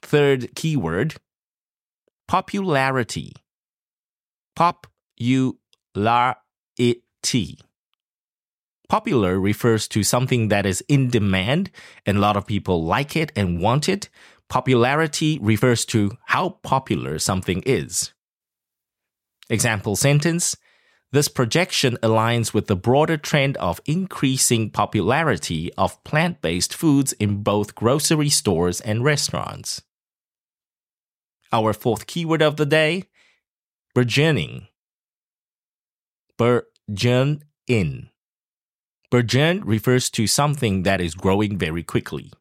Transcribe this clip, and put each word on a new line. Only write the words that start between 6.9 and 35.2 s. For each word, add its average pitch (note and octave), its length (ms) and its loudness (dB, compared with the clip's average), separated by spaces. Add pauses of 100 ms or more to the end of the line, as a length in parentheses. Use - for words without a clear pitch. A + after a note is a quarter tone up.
Popular A2+ 520 0
refers G#2 480 0
to G#2 160 -2
something B2 420 0
that G2+ 180 2
is F#2+ 240 0
in C#3 220 2
demand G#2+ 600 0 (340)
and G2+ 100 0
a G2+ 40 2
lot G#2 160 2
of G2 100 -4
people F2+ 380 -2
like A#2 320 -2
it D#3+ 180 -2
and F2 260 -2
want B2 280 2
it. G3 200 -4 (400)
Popularity C#3+ 960 0
refers A2 440 2
to G#2 300 0 (100)
how D#3 240 -2 (120)
popular D#2+ 560 -2
something F#2 480 -2
is. - 460 -2 (1400)
Example A2 480 -2
sentence, D3 600 0 (540)
"This C#3+ 160 2
projection B2+ 720 0
aligns A2+ 540 0
with G#2 140 0
the G2+ 80 2
broader D3 400 2
trend C#3 400 0
of E2+ 300 -4
increasing C3 840 0
popularity G2+ 1040 -2
of - 300 -2
plant-based D3+ 680 -2
foods C#3 420 2
in G#2 280 -2
both G#2 320 0
grocery D3 540 0
stores F2 520 0
and A2 240 -4
restaurants." - 800 -4 (1700)
Our A2 200 2
fourth G#2+ 340 -2
keyword D#3+ 360 -2
of D3+ 140 2
the D3 100 0
day, D#3 380 2 (880)
burgeoning. B2 760 0 (1700)